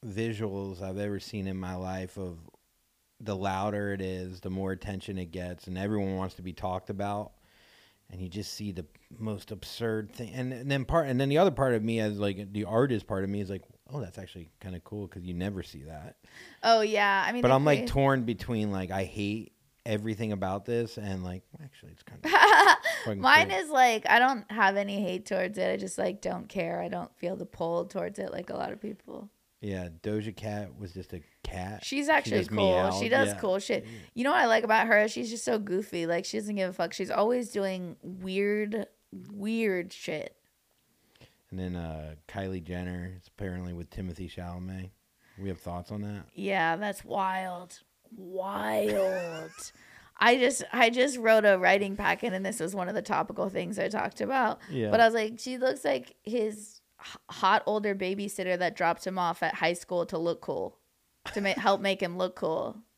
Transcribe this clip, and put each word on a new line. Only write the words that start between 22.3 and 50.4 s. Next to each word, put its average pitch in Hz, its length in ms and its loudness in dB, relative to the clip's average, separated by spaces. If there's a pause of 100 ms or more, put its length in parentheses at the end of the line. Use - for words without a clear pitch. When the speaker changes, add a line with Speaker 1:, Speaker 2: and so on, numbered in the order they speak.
Speaker 1:
fucking - 160 -2
Speaker 2:
Mine 302 280 8
Speaker 1:
cool. 381 120 0
Speaker 2:
is, 311 100 -6
like, 247 400 6
I 226 80 8
don't 247 320 2
have 202 260 4
any 202 240 -2
hate 185 240 -2
towards 185 320 -2
it. 185 160 2
I 190 60 0
just, 190 180 -8
like, 190 240 -2
don't 180 300 -6
care. 170 320 -4
I 175 60 -4
don't 175 280 -8
feel 175 200 -4
the - 100 -8
pull 170 400 -4
towards 190 320 -6
it 196 120 -6
like - 200 -10
a - 40 -8
lot - 180 -6
of 214 100 -14
people. 208 480 -12 (300)
Speaker 1:
Yeah, 92 300 -6 (120)
Doja 107 320 -4
Cat 104 420 -8
was 92 160 -12
just 95 200 -12
a 87 100 -10 (220)
cat. 95 400 -8
Speaker 2:
She's 285 220 -4
Speaker 1:
She 302 40 2
Speaker 2:
actually 247 280 2
Speaker 1:
just 185 120 -2
Speaker 2:
cool. 208 60 0 (260)
Speaker 1:
meowed. 190 120 2
Speaker 2:
She 98 140 0
does - 200 4
Speaker 1:
Yeah. - 100 -4
Speaker 2:
cool 196 220 0
shit. - 240 -2
Speaker 1:
Yeah. 107 60 -14 (240)
Speaker 2:
You 240 100 -2
know 277 80 4
what 359 80 4
I 254 60 6
like 226 180 6
about 220 240 4
her? 214 180 8
She's 233 240 -4
just 233 140 -8
so 247 120 2
goofy. 196 480 -2
Like, 170 200 0
she - 120 -6
doesn't 208 200 -4
give 185 140 0
a - 20 -10
fuck. 170 200 -2
She's 185 200 -4
always 233 400 2
doing 190 500 -4
weird, 202 840 -2 (440)
weird 202 600 -2
shit. - 440 -8 (1160)
Speaker 1:
And 92 80 -8
then, 90 160 -4
uh, 78 400 -8 (100)
Kylie 95 380 -6
Jenner 90 520 -6
is 90 120 -20
apparently 90 440 -8
with 87 180 -10
Timothée 90 440 -8
Chalamet. 92 560 -10 (500)
We 98 80 -6
have 87 120 -6
thoughts 87 320 -8
on 104 100 -6
that? 104 220 -8 (100)
Speaker 2:
Yeah, 190 400 0
that's 196 300 -6
wild. 185 800 -4 (340)
Wild. 190 1300 -2 (340)
<laughs> - 340 -20
I 240 200 6
just, 254 340 2